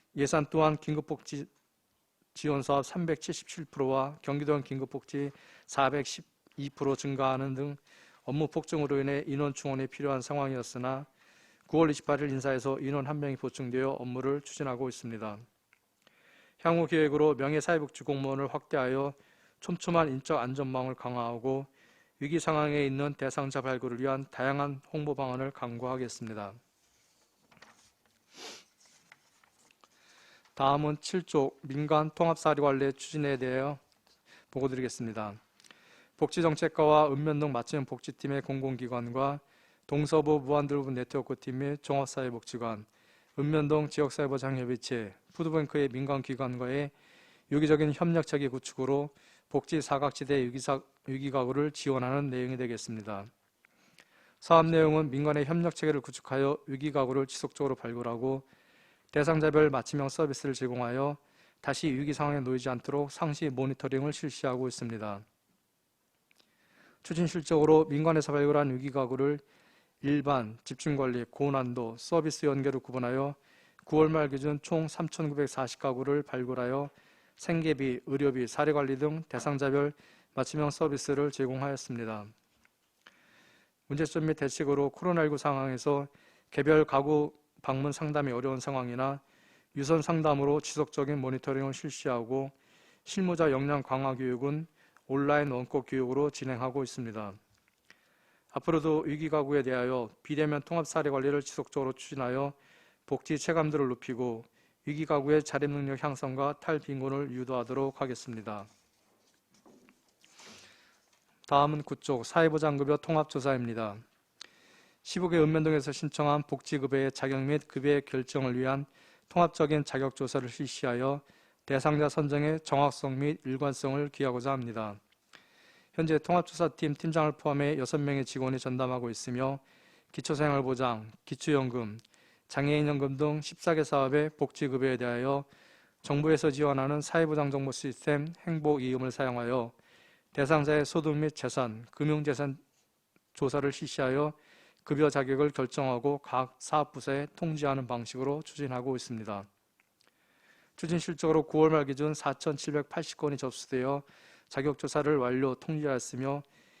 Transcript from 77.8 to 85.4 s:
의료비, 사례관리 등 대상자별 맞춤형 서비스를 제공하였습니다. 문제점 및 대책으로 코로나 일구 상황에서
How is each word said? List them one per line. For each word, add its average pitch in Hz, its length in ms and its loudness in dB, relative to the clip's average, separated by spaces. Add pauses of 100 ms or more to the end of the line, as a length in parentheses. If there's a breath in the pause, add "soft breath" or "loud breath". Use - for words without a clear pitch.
의료비, 135 420 0
사례관리 147 520 2
등 156 280 -2
대상자별 143 640 0 (440 soft breath)
맞춤형 147 340 0
서비스를 143 640 0
제공하였습니다. 127 960 -4 (1600 soft breath)
문제점 156 400 0
및 156 80 2
대책으로 143 560 0
코로나 170 320 2
일구 147 160 0
상황에서 139 680 0 (440 soft breath)